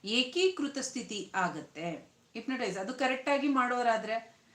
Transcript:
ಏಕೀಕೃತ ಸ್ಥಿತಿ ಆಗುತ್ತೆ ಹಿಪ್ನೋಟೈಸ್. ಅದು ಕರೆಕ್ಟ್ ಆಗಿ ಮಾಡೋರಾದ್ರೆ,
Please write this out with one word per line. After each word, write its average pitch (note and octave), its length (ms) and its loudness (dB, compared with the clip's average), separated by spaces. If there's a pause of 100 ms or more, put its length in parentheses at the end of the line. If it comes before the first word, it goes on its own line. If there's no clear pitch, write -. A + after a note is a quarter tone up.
ಏಕೀಕೃತ C4 720 2
ಸ್ಥಿತಿ G#3+ 560 -6
ಆಗುತ್ತೆ E3 560 -2 (440)
ಹಿಪ್ನೋಟೈಸ್. A#3 440 -4
ಅದು G3+ 160 -6
ಕರೆಕ್ಟ್ C4 340 0
ಆಗಿ C#4 200 2
ಮಾಡೋರಾದ್ರೆ, A#3+ 880 2 (160)